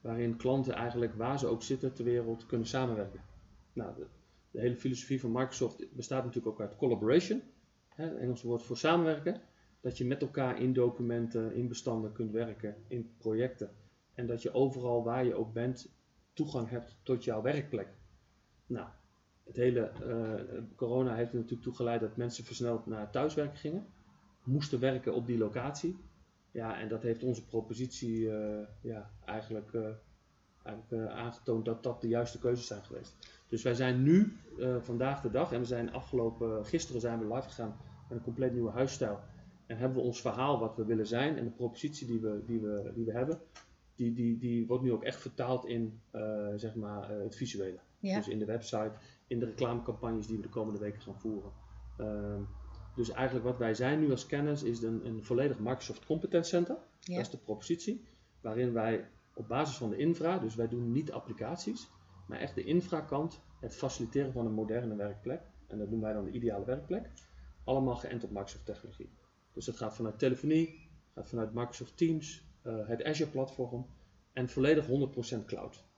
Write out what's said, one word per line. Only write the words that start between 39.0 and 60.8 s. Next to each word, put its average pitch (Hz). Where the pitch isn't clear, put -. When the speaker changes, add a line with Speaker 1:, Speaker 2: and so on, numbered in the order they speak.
Speaker 1:
En 117
hebben 131
we 123
ons 120
verhaal 131
wat 110
we 110
willen 110
zijn 131
en 120
de 117
propositie 123
die 117
we, 104
die 117
we, 104
die 117
we 110
hebben, 139
die, 117
die, 117
die 117
wordt 123
nu 127
ook 113
echt 127
vertaald 123
in, 113
eh, 107
zeg 110
maar, 104
eh, 104
het -
visuele. 95
Speaker 2:
Ja. 190
Speaker 1:
Dus 208
in 107
de 107
website, 113
in 120
de 120
reclamecampagnes 117
die 110
we 101
de -
komende 107
weken 104
gaan 98
voeren. 98
Ehm, 104
dus 117
eigenlijk 123
wat 123
wij 113
zijn 135
nu 156
als 131
kennis 147
is 117
een, 113
een 110
volledig 131
Microsoft -
Competence 170
Center. 175
Speaker 2:
Ja. 175
Speaker 1:
Dat 120
is -
de 131
propositie, 170
waarin 120
wij 113
op -
basis 135
van 113
de 104
infra, 165
dus 113
wij 113
doen 120